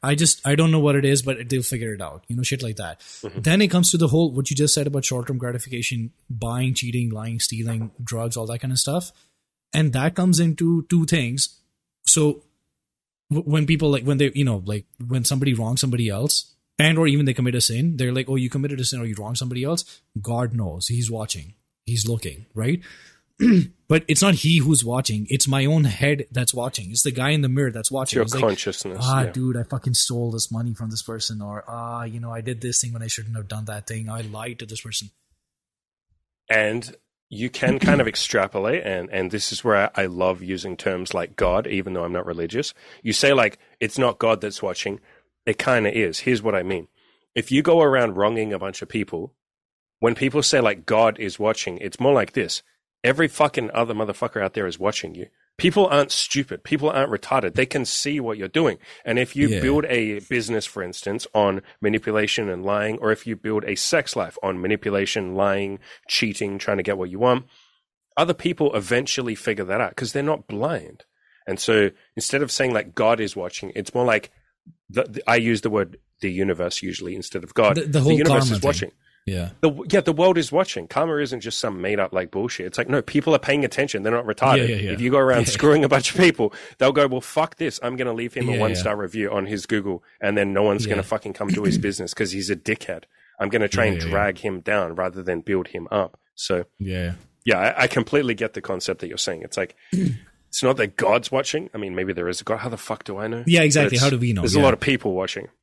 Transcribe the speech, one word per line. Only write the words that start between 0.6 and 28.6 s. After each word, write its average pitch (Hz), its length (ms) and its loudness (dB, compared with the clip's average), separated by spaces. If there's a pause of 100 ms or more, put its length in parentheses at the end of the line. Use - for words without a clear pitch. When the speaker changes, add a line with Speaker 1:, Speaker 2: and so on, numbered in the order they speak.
Speaker 1:
know 160 80 6
what 147 160 4
it 139 120 2
is, 139 160 4
but 123 260 -6
they'll 131 140 0
figure 113 320 -4
it 98 80 -10
out." 78 260 -12
You 117 80 -6
know, 127 60 -2
shit 127 200 -2
like 110 140 -6
that. 87 240 -10
Speaker 2:
Mm-hmm. - 400 -12
Speaker 1:
Then 165 220 4
it 202 80 4
comes 180 220 4
to 180 40 2
the 165 120 4
whole, 160 220 4
what 135 200 -4
you 139 60 -2
just 147 180 4
said 147 120 0
about 139 200 -2
short-term 127 320 -4
gratification, 120 760 -6 (160)
buying, 123 460 -2
cheating, 120 380 -2
lying, 113 280 -6
stealing, 113 520 -4 (100)
drugs, 117 340 -6
all 117 120 -6
that 117 100 -6
kind 127 140 -4
of 127 60 0
stuff. 170 320 -2 (640)
And 151 220 2
that 147 200 2
comes 180 240 4
into 165 520 2
two 165 160 4
things. 139 520 0 (460)
So 151 380 4 (880)
w-, 147 200 0
when 156 140 4
people, 151 260 4
like, 131 140 0
when 139 140 2
they, 139 160 4
you 139 100 2
know, 110 220 0
like, 104 180 -4 (240)
when 127 160 0
somebody 135 300 2
wrongs 113 260 0
somebody 120 300 0
else 113 420 -2 (260)
and 156 200 4
or 165 80 6
even 143 180 4
they 135 80 2
commit 123 220 0
a 120 80 2
sin, 139 340 0
they're 127 160 0
like, 131 160 -2
"Oh, 135 80 0
you 127 140 0
committed 139 300 -4
a 123 40 0
sin 123 160 -4
or 117 60 -4
you 110 80 -4
wronged 104 240 -6
somebody 127 260 -4
else. 165 380 -4 (180)
God 117 320 -2
knows. 90 360 -4
He's 120 220 -2
watching. 104 440 -8 (320)
He's 110 200 0
looking," 104 460 -6
right? 135 300 -2 (580)
<clears throat> 208 300 6 (160)
But 160 220 4
it's 156 140 4
not 196 140 6
he 160 220 4
who's 139 240 4
watching. 113 460 -2
It's 131 180 2
my 135 200 2
own 156 180 4
head 139 480 0
that's 123 220 0
watching. 120 360 -6
It's 117 120 0
the 143 80 0
guy 127 200 0
in 151 120 2
the 131 80 2
mirror 131 200 2
that's 110 200 -6
watching. 131 260 -2
Speaker 2:
Your 123 80 4
Speaker 1:
It's 110 100 -4
like, 131 80 0
Speaker 2:
consciousness, 98 600 -2